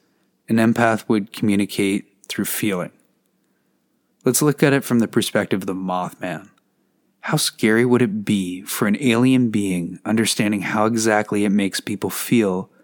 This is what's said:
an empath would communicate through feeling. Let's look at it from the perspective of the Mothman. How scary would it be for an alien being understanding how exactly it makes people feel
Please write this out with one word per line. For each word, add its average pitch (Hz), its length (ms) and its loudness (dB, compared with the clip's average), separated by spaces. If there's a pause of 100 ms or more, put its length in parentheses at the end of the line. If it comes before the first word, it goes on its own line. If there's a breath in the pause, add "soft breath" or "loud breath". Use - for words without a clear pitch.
(500)
an 113 80 2
empath 113 500 2
would 107 240 0
communicate 101 760 -2 (200)
through - 180 -6
feeling. 92 460 -4 (1300)
Let's 123 160 2
look 151 220 2
at 139 100 4
it 139 100 0
from 123 140 0
the 113 100 2
perspective 104 540 -2
of 101 60 -8
the 98 80 -6
Mothman. 90 760 -8 (720)
How - 160 -2
scary 113 480 2
would 123 160 4
it 104 240 -2
be 95 380 -2
for - 240 -2
an 101 120 0
alien 127 520 2
being 90 520 -4
understanding 107 580 0
how 107 260 0
exactly 107 580 0
it 104 60 2
makes 98 280 0
people 101 300 -6
feel 95 600 0 (120 soft breath)